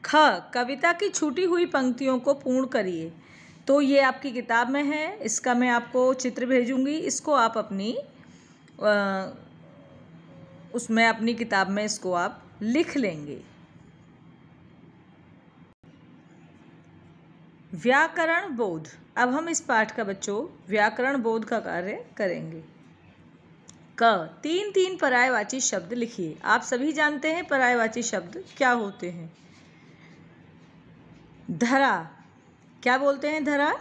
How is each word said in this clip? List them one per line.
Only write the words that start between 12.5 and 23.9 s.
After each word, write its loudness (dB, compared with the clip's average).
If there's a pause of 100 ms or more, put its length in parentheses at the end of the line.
लिख 0
लेंगे। -4 (4000)
व्याकरण 2
बोध, -4 (300)
अब 2
हम -2
इस -2
पाठ 0
का -4
बच्चों -4 (240)
व्याकरण 2
बोध -2
का -2
कार्य -6 (120)
करेंगे। -4 (1400)